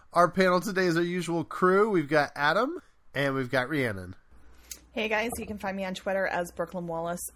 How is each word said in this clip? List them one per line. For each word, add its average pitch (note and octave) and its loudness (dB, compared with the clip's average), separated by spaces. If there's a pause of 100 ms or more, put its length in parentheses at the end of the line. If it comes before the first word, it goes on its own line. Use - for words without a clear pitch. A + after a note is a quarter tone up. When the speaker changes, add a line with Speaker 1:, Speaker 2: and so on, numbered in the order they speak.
(120)
Speaker 1:
Our E3+ 6
panel F3+ 4
today F#3 0
is E3 2
our F3 4
usual E3+ -2
crew. F#3+ 4
We've E3 0
got D3 2
Adam, G3 0 (320)
and C3+ 0
we've B2+ -2
got B2+ 0
Rhiannon. G#2+ -2 (760)
Speaker 2:
Hey A3 -6
guys, A3 -2
you A3+ -10
can G#3 -10
find G3 -6
me G3 -6
on F#3 -6
Twitter F#3+ -2
as F3 -4
Brooklyn F3 -8
Wallace, E3+ -6 (140)